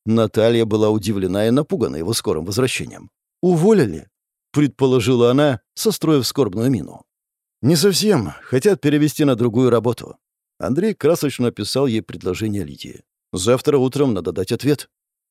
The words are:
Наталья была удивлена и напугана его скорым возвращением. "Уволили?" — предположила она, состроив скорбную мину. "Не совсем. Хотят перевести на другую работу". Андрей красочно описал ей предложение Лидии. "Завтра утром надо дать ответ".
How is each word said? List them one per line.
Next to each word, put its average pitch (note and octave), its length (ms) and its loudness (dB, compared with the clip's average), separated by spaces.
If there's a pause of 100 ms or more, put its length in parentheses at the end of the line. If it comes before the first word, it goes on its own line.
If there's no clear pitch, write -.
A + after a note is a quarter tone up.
Наталья A2+ 600 2
была G#2+ 240 2
удивлена G2+ 580 -2
и A#2 40 2
напугана B2 460 -2
его F2 160 -4
скорым E2 320 -4
возвращением. F#2+ 640 -6 (300)
"Уволили?" — F3 680 2 (420)
предположила B2+ 800 2
она, C#3 320 2 (140)
состроив D#3 500 0
скорбную A2+ 460 -2
мину. - 340 -6 (560)
"Не D3 140 4
совсем. D#3 560 2 (120)
Хотят F3 380 0
перевести D3 440 2
на C3+ 100 2
другую A#2 340 2
работу". A2+ 480 -2 (400)
Андрей F3 360 -2
красочно C#3+ 560 0
описал C3 380 -2
ей A2 140 0
предложение F#2 600 -6
Лидии. C#2 400 -16 (300)
"Завтра B2 440 0
утром C3 360 0
надо F2+ 180 -4
дать F#2 200 -6
ответ". C3 380 -2 (420)